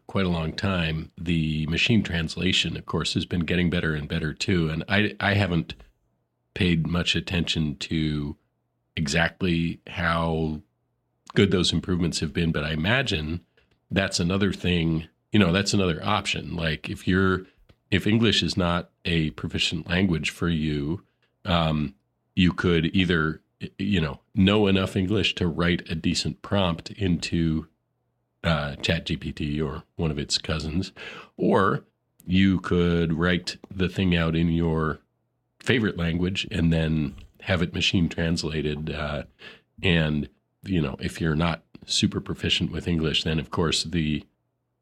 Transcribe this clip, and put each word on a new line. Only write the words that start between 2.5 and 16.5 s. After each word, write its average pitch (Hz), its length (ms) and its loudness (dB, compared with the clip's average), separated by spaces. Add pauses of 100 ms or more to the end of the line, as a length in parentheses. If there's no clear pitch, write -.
of - 80 -12
course, - 280 -4
has - 120 -2
been 87 160 -2
getting 87 280 0
better 85 240 -2
and 73 140 -6
better 80 260 -4
too. 87 360 0
And 80 180 -4
I, 104 320 0
I 101 140 0
haven't 90 420 0 (760)
paid 85 340 2
much 85 280 0
attention 80 640 -2
to 76 600 -2 (580)
exactly 85 920 0
how 82 760 -2 (720)
good 98 160 6
those 90 220 2
improvements 85 460 0
have 80 120 -2
been, 85 200 0
but 76 120 0
I 78 80 -4
imagine 85 680 -2 (500)
that's 92 280 0
another 95 340 2
thing, 82 540 0 (240)
you 107 80 6
know, 90 120 6
that's 101 220 2
another 90 300 2
option. 101 520 -2